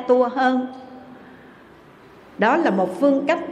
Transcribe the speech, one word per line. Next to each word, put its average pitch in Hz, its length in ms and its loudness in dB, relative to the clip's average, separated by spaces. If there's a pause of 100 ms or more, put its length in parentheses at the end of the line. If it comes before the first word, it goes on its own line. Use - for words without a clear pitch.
tua 247 200 4
hơn. 254 400 0 (1700)
Đó 233 200 2
là 294 140 2
một 185 280 -2
phương 269 280 2
cách 330 120 0 (120)